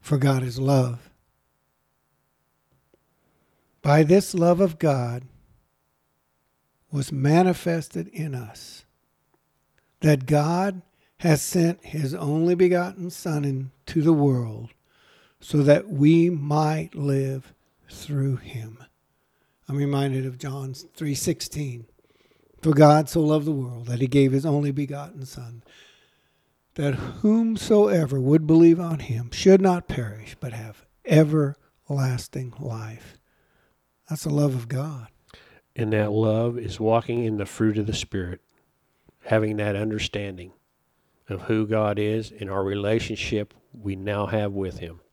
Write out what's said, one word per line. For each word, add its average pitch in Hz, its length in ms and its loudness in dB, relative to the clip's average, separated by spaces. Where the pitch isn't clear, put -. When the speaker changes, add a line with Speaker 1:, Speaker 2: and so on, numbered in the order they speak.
Speaker 1:
for 147 180 -2
God 135 240 2
is 123 160 -8
love. 131 500 0
By 147 220 6
this 185 320 4
love 175 260 4
of 170 180 2
God 127 460 -2
was 143 220 -4
manifested 165 960 0
in 156 260 -8
us, - 500 -14
that 147 260 2
God 170 560 0
has 156 220 2
sent 170 440 0
his 147 300 -6
only 165 400 0
begotten 180 540 0
Son 151 360 -6
into 135 580 -4
the 160 100 4
world 123 600 0
so 147 220 0
that 143 260 6
we 165 400 4
might 156 680 -2
live 135 600 -4
through 139 480 -4
him." 113 480 -14
I'm 139 80 -6
reminded 139 500 -2
of 127 120 -10
John 135 360 -10
three - 400 -8
sixteen. 135 720 -8
"For 160 120 2
God 151 360 8
so 165 120 0
loved 151 260 2
the 156 60 -2
world 123 340 -6
that 120 140 -4
he 135 60 0
gave 135 260 4
his 135 120 0
only 147 260 0
begotten 143 540 -8
Son, 120 380 -16
that 143 200 -2
whomsoever 208 1300 0
would 151 260 2
believe 165 320 6
on 165 220 -4
him 120 300 -6
should 190 300 6
not 180 280 0
perish, 110 500 -8
but 123 140 -10
have 110 320 -16
everlasting 143 1500 0
life." 113 600 -12
That's 160 160 -8
the 156 60 -6
love 147 240 0
of 117 140 -6
God. 135 400 -8
Speaker 2:
And 110 180 -2
that 107 200 2
love 110 460 2
is 98 200 -10
walking 117 460 0
in 110 140 -2
the 98 80 -4
fruit 110 320 0
of 104 80 -2
the 110 80 -4
Spirit, 90 480 -8
having 107 360 0
that 104 200 -2
understanding 101 760 -6
of 95 140 -8
who 110 240 0
God 107 320 0
is 107 320 -2
and 98 200 -12
our 98 120 -2
relationship 104 920 -2
we 101 240 -8
now 101 300 -4
have 104 260 -2
with 95 260 -6
him. 82 220 -14